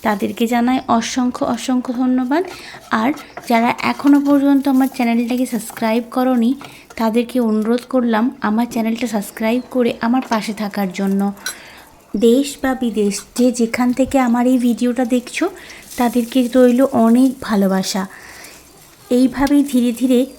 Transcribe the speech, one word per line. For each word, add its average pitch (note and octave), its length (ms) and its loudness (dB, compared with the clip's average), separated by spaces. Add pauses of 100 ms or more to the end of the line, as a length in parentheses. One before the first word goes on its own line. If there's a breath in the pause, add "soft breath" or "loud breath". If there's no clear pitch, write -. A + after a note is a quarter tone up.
তাদেরকে G#3 380 -2 (100)
জানাই B3 260 0 (180)
অসংখ্য B3 460 -2 (120)
অসংখ্য B3 360 -4 (100)
ধন্যবাদ। B3+ 420 0 (580 loud breath)
আর A#3 80 0 (400 loud breath)
যারা A#3 200 2 (220)
এখনও C#4+ 360 4
পর্যন্ত C#4 400 4
আমার C4 300 2
চ্যানেলটাকে A#3+ 560 0
সাবস্ক্রাইব A3+ 580 -2
করোনি, B3+ 400 2 (480 loud breath)
তাদেরকে A#3 380 -2 (120)
অনুরোধ G#3+ 320 0 (120)
করলাম A#3 300 2 (180)
আমার G#3+ 320 0
চ্যানেলটা A3+ 340 -2
সাবস্ক্রাইব A3 540 -4 (140)
করে A#3+ 160 2 (100)
আমার B3 300 0
পাশে A3 220 -4
থাকার G3+ 360 -4 (100)
জন্য। G3 220 0 (920 loud breath)
দেশ A#3+ 340 4 (140)
বা C4+ 100 -2 (100)
বিদেশ, G#3 320 0 (240)
যে B3 100 4 (120)
যেখান A#3 300 0 (100)
থেকে C4+ 200 0
আমার B3 320 2
এই C4 60 4
ভিডিওটা A#3+ 480 0
দেখছো, B3 400 -2 (540 loud breath)
তাদেরকে A#3+ 400 0 (160)
রইল B3 240 6 (260)
অনেক B3 240 4 (120)
ভালোবাসা। F#3+ 640 0 (1040 loud breath)
এইভাবেই C4 640 2
ধীরে B3 280 2
ধীরে B3 200 2 (200)